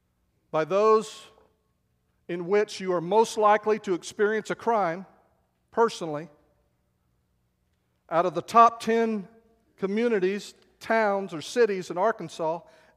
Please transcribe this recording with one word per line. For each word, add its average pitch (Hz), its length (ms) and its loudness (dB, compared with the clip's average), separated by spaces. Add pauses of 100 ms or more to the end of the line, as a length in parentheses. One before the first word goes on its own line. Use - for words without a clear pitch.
(520)
by 156 140 0
those 214 560 2 (1080)
in 175 200 -8
which 208 320 0
you 190 120 -4
are 175 100 0
most 208 360 0
likely 214 420 4
to 196 140 -4
experience 208 560 -2
a 180 60 -4
crime 190 500 -2 (640)
personally, 170 580 -2 (1800)
out 170 160 2
of 175 80 -2
the 165 80 -4
top 233 380 6
ten 220 480 -2 (500)
communities, 202 800 -2 (240)
towns, 202 540 0
or 151 80 -8
cities 208 500 0
in 165 60 -8
Arkansas, 175 640 -2 (360)